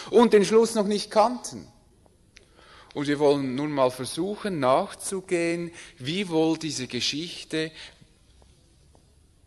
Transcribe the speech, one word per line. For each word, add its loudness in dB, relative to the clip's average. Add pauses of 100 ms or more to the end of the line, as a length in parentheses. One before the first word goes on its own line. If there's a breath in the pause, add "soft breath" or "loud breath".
(100)
und 6
den 8
Schluss 4
noch 0
nicht -4
kannten. 0 (1300 soft breath)
Und -4
wir 0
wollen 2
nun -4
mal 2
versuchen, -6
nachzugehen, -2 (240 loud breath)
wie -6
wohl 0
diese -8
Geschichte -6 (1700 loud breath)